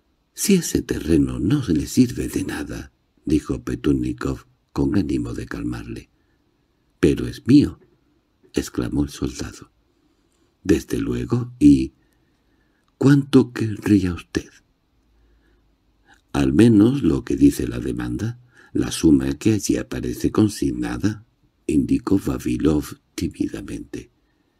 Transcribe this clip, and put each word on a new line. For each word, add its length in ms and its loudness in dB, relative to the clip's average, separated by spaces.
si 200 0
ese 280 0
terreno 560 0
no 300 0
le 180 0
sirve 400 0
de 160 -6
nada", 500 -10
dijo 380 -2
Petúnnikov 840 -4
con 240 0
ánimo 360 -2
de 140 -10
calmarle. 640 -10
"Pero 300 2
es 180 -12
mío", 320 6
exclamó 520 -4
el 60 -6
soldado. 600 -10
"Desde 340 0
luego, 600 -4
¿y 320 2
cuánto 540 4
querría 600 0
usted?" 380 -8
"Al 200 0
menos 500 6
lo 220 0
que 120 -4
dice 320 2
la 100 -8
demanda, 640 -6
la 180 -2
suma 440 4
que 180 0
allí 240 0
aparece 560 -4
consignada", 960 -2
indicó 520 0
Vavilov 840 -2
tímidamente. 960 -8